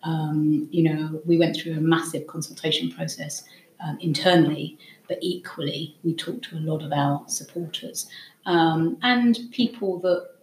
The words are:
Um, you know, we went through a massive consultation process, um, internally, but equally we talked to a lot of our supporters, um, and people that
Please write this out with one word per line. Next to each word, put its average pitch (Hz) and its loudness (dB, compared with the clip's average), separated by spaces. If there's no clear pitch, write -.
Um, 151 2
you 165 4
know, 156 0
we 170 4
went 165 4
through 165 -6
a 156 -2
massive 165 2
consultation - -4
process, - -8
um, 147 -6
internally, 156 4
but - -4
equally 165 -6
we 165 0
talked - -8
to 170 -14
a 160 -6
lot 156 -2
of 147 -6
our 143 0
supporters, - -8
um, 165 2
and 240 4
people 196 -2
that 180 0